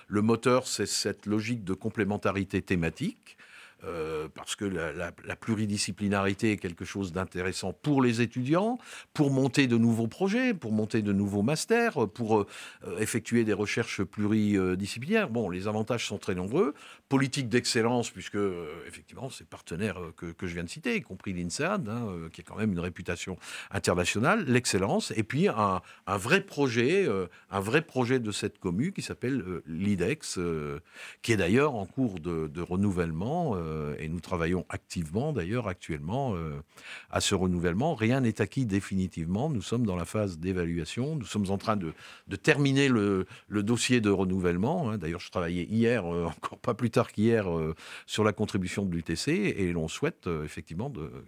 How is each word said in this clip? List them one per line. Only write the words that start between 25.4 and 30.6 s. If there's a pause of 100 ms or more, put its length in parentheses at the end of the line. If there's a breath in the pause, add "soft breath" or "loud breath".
un, (260 loud breath)
un
vrai
projet,
euh, (240 loud breath)
un
vrai
projet
de
cette
commu
qui
s'appelle,
euh,
l'idex,
euh, (420 loud breath)